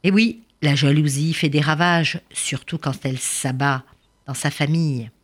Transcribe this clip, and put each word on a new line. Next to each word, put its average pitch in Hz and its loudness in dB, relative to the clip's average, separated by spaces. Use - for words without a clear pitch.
Eh 190 4
oui, 226 2
la 143 4
jalousie 147 2
fait 160 0
des 147 2
ravages, 165 0
surtout - -6
quand - -6
elle 131 -4
s'abat 131 -2
dans 135 -10
sa 143 -4
famille. 147 0